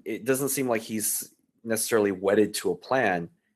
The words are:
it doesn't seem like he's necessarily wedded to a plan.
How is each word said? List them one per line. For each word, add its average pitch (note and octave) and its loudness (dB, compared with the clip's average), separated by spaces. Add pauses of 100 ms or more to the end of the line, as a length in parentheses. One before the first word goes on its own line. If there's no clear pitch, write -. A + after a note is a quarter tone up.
it G#2 -8
doesn't C3 0
seem B2+ -2
like A2+ 0
he's - -6 (320)
necessarily G#2+ 2
wedded G2 2
to - -2
a E2+ -2
plan. F#2+ 0 (280)